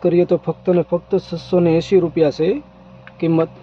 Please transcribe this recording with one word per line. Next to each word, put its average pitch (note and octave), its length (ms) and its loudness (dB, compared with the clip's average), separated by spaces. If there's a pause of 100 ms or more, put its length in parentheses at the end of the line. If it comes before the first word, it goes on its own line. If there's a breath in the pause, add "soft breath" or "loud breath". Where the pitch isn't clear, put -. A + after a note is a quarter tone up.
કરીએ F3 220 2
તો F3 120 0
ફક્ત - 400 -4
ને E3+ 140 0
ફક્ત F3 200 -6 (180)
છસો F3 300 -4
ને E3+ 180 2
એંસી F3+ 280 2
રૂપિયા D#3 340 0
છે E3 100 0 (680)
કિંમત E3 440 -2